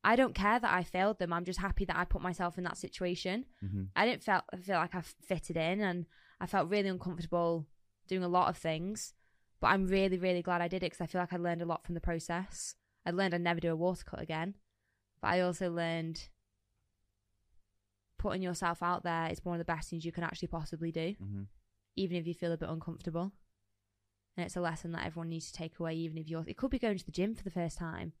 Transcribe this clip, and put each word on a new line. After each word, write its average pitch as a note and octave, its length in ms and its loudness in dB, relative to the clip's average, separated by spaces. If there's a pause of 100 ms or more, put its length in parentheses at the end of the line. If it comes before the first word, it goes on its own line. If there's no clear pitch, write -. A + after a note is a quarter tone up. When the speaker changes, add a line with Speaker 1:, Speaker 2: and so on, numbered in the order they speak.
Speaker 1:
I A3+ 140 8
don't B3+ 180 6
care G#3 240 4
that A3+ 140 2
I F3+ 100 2
failed F#3+ 360 2
them. F3 140 -2
I'm F3 120 0
just F3+ 160 -4
happy G3 240 2
that E3+ 120 0
I F3 100 0
put - 160 2
myself F3+ 340 -2
in F3+ 80 -4
that - 140 -4
situation. F#3 680 -2 (180)
Speaker 2:
Mm-hmm. G2 200 -2 (120)
Speaker 1:
I G#3 120 6
didn't - 160 0
feel, - 180 4 (220)
feel F#3+ 140 0
like E3+ 180 2
I F3+ 80 -2
fitted - 560 -4
in, F3+ 240 2
and F3+ 240 0 (340)
I F#3 60 -4
felt F3 240 4
really G3+ 180 4
uncomfortable E3+ 800 0 (420)
doing F#3 160 0
a F3 40 0
lot F3+ 200 6
of E3 80 0
things. E3 560 -4 (480)
But - 80 6
I'm G3 180 6
really, F#3+ 320 4
really F3+ 240 2
glad F3 200 2
I F3 60 0
did F#3 140 -2
it F3 80 0
'cause - 120 -14
I E3 40 -2
feel F3+ 160 -2
like F3 100 -4
I F3 40 -2
learned E3+ 260 0
a E3+ 40 -2
lot E3 180 -2
from F3 100 -4
the E3 80 -4
process. E3+ 720 -4 (320)
I F3 40 0
learned F3+ 240 2
I'd F3 80 2
never E3+ 180 2
do E3+ 120 2
a D#3+ 40 0
water F3+ 280 0
cut - 160 -10
again. E3 340 -4 (680)
But G#2 60 2
I F3 120 6
also F3+ 300 2
learned E3 580 -2 (1900)
putting F#3 240 0
yourself F3 400 0
out F3 220 0
there E3 260 0
is - 140 -6
one F3 100 -2
of E3+ 120 -2
the - 60 -4
best D#3 180 -4
things E3 140 -6
you E3 80 -4
can E3+ 120 -4
actually E3 240 -4
possibly E3 440 -4
do, E3 300 -2
Speaker 2:
Mm-hmm. G2 200 -4 (540)
Speaker 1:
even F3+ 200 0
if E3 100 -2
you E3+ 80 -4
feel E3+ 180 -2
a E3 40 0
bit D#3+ 120 -6
uncomfortable. E3 640 -4 (1040)
And F3 100 -4
it's - 100 -8
a F3+ 40 -2
lesson E3 320 -2
that E3 140 -4
everyone E3 220 -6
needs E3 180 -6
to - 60 -12
take E3 260 -10
away, E3 160 -2
even E3 240 -4
if D#3 100 -8
you're, D#3+ 180 -4
it - 100 -8
could C4 140 0
be C4 80 0
going G#3 200 2
to - 60 -8
the - 80 -12
gym G3+ 220 2
for - 100 -10
the G3 60 -4
first E3+ 280 -2
time. E3 420 -6